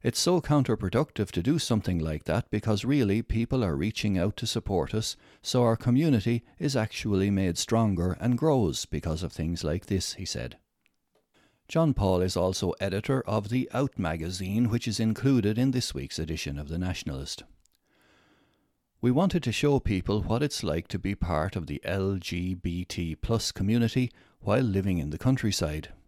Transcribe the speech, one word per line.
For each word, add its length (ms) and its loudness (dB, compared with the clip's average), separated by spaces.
"It's 160 0
so 220 4
counterproductive 880 2
to 140 -2
do 160 2
something 400 0
like 240 -4
that 260 0
because 340 0
really 380 2
people 420 0
are 120 0
reaching 420 0
out 200 0
to 100 -4
support 480 -2
us, 200 -2
so 180 2
our 160 4
community 680 2
is 180 -2
actually 540 2
made 300 2
stronger 540 2
and 220 0
grows 500 2
because 360 -4
of 100 -6
things 320 -4
like 220 -2
this," 280 -2
he 120 -10
said. 320 -8
John 220 4
Paul 260 4
is 160 2
also 360 0
editor 400 -2
of 260 -2
The 260 -2
Out 240 -2
magazine, 720 -2
which 220 -2
is 100 -4
included 580 2
in 140 2
this 220 -2
week's 260 -8
edition 400 -6
of 80 -8
The 100 -6
Nationalist. 680 -6
We 100 2
wanted 340 2
to 100 -2
show 260 2
people 440 0
what 200 0
it's 220 -4
like 240 -4
to 100 -4
be 160 -2
part 400 0
of 120 -6
the 180 -6
L 320 0
G 380 -4
B 280 -4
T 320 -4
plus 380 -2
community 580 0
while 220 2
living 340 2
in 140 -2
the 60 -6
countryside. 760 0